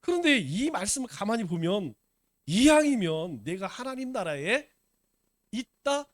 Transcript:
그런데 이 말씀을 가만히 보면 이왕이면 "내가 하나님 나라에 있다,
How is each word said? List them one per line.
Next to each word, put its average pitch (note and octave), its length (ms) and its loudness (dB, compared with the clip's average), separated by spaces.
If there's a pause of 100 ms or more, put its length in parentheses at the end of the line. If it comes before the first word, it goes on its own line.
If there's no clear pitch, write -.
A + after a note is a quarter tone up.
그런데 E4+ 380 2
이 F#3+ 320 -2
말씀을 B3 380 -4
가만히 A3 360 -2
보면 E3+ 500 -2 (520)
이왕이면 F#3 1000 4
"내가 F#3 220 -6
하나님 B3+ 460 -8
나라에 F#3 560 -4 (840)
있다, C#4 600 -2